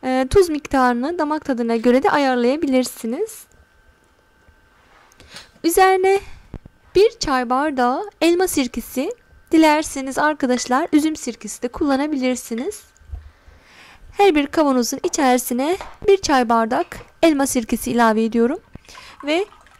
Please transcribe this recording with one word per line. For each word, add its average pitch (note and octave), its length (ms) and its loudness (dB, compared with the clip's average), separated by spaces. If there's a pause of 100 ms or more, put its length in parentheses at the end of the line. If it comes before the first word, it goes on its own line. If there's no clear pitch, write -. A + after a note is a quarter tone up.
E, C4 260 0
tuz F#4+ 180 4
miktarını C#4 680 -2
damak D4+ 260 -4
tadına A#3 320 -2
göre A#3+ 260 4
de - 80 2
ayarlayabilirsiniz. C4 1300 -2 (2250)
Üzerine F#4+ 560 4 (760)
bir G#4 240 4
çay B3+ 320 -2
bardağı C4+ 600 0 (100)
elma F4 280 2
sirkesi, C4 640 -4 (400)
dilerseniz D4+ 680 2
arkadaşlar C4 760 0
üzüm D#4 240 2
sirkesi - 460 -12
de B3 60 -4
kullanabilirsiniz. C4+ 1120 -4 (1300)
Her G4+ 220 4
bir C#4+ 120 2
kavanozun C4+ 560 0
içerisine C4 760 0 (320)
bir G4 80 6
çay C4+ 320 0
bardak A#3 500 -2 (240)
elma C#4+ 240 4
sirkesi A#3+ 440 -4
ilave A3+ 340 2
ediyorum. A#3 340 0 (680)
Ve D#4+ 220 -2 (340)